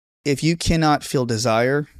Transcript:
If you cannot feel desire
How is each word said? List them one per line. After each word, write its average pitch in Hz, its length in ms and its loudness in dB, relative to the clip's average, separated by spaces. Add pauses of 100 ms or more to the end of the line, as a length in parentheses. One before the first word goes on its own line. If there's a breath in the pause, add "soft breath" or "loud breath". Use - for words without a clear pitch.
(240)
If 143 180 -2
you 165 140 2
cannot 156 480 0
feel 135 220 -2
desire 120 600 0 (140)